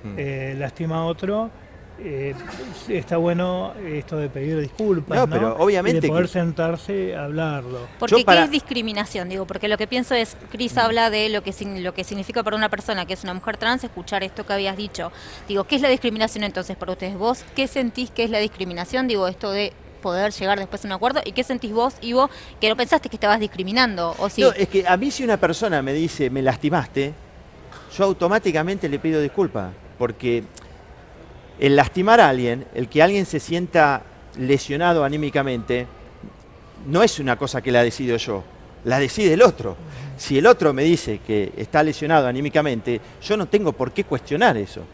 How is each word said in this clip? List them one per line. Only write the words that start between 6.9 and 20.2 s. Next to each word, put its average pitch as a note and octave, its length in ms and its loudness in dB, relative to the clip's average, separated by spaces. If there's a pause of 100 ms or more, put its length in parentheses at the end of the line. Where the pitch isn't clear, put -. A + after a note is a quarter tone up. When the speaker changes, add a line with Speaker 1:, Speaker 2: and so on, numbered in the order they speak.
Speaker 2:
a D3 100 -8
hablarlo. C#3+ 560 -6 (180)
Speaker 3:
Porque, A#3 220 6
Speaker 1:
Yo A3+ 40 2
para F#3 160 8
Speaker 3:
¿qué D#3+ 40 6
es C#4+ 60 -2
discriminación? G#3+ 760 -4
Digo, F#3+ 160 -6
porque F#3+ 220 -6
lo G#3 100 0
que G#3+ 80 -2
pienso B3 300 -2
es, A3+ 200 0 (160)
Cris A#3 220 -4
Speaker 1:
Mm. B3+ 60 0
Speaker 3:
habla A3+ 320 4
de G#3+ 180 0
lo G#3+ 140 -2
que G3 100 -8
sin-, G3 300 -8
lo F3+ 100 -4
que F#3 100 -8
significa G3+ 380 -6
para G#3 140 -2
una G#3+ 140 0
persona G3+ 360 -4
que F#3 80 -6
es F#3 100 -10
una F#3 120 -8
mujer G#3 220 -8
trans B3 260 -2
escuchar G3 400 -6
esto G3 240 -10
que G#3 60 -2
habías G3 220 -2
dicho. F#3 360 -8 (360)
Digo, G3+ 180 -2
¿qué D4 100 -2
es C4 80 2
la C#4+ 60 4
discriminación A3 540 0
entonces F#3 320 -6
para F#3 180 -8
ustedes? F#3+ 220 -8
¿Vos A3+ 300 -2 (100)
qué C4+ 120 -2
sentís B3+ 420 -4
que - 140 -2
es A3 80 -2
la A3 80 0
discriminación? G3+ 680 -4
Digo, G3+ 200 0
esto F#3+ 240 -6
de G3+ 220 -2 (280)
poder G3 320 -2